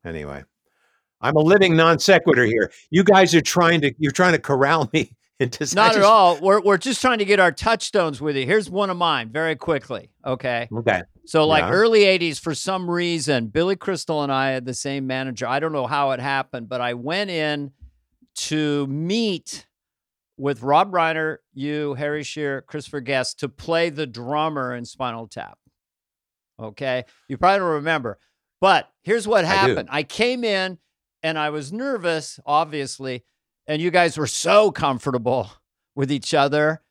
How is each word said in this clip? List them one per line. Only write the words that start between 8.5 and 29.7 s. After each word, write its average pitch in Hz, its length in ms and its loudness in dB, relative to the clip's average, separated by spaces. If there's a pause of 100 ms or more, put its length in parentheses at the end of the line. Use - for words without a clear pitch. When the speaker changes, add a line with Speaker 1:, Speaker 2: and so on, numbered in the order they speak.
Speaker 2:
one 196 200 -2
of 180 80 -6
mine 147 340 -2
very 156 240 -2
quickly, 131 540 -6 (160)
okay? 123 460 -4
Speaker 1:
Okay. 107 320 -2 (220)
Speaker 2:
So, 156 220 2
like, 156 160 4
Speaker 1:
Yeah. - 80 -2
Speaker 2:
early 214 320 4
eighties, 170 360 2
for 160 140 -6
some 185 360 -4
reason, 160 580 -2
Billy 165 300 -2
Crystal 160 460 -4
and 139 80 -4
I 135 200 0
had 127 140 -6
the 127 80 -8
same 139 340 -8
manager. 131 400 -6
I 131 140 -2
don't 160 100 -4
know 135 160 -4
how 143 240 0
it 127 80 -4
happened, 131 480 -6
but 123 140 -6
I 120 140 -2
went 170 340 -6
in 151 420 -4 (640)
to 147 520 -2
meet 175 800 -4 (680)
with 135 280 -6
Rob 160 280 2
Reiner, 160 460 -2 (160)
you, 147 400 -6
Harry 147 300 -6
Shearer, 139 380 -6
Christopher - 380 -12
Guest 127 400 -4
to 147 80 -6
play 165 440 -2
the 147 160 -8
drummer 131 680 -6
in 120 80 -12
Spinal 113 440 -10
Tap. - 300 -14 (1000)
Okay? 127 460 -6 (240)
You 135 80 -8
probably 196 220 4
don't 180 160 -2
remember. 143 420 -4 (420)
But 180 300 2 (120)
here's 214 260 -2
what 214 180 2
Speaker 1:
I 170 60 -2 (140)
do. 131 60 4